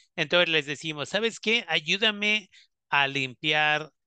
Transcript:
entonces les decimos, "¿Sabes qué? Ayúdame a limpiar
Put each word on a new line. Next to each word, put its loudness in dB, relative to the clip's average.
entonces 2
les 2
decimos, -8
"¿Sabes -2
qué? 0
Ayúdame 0
a 2
limpiar 0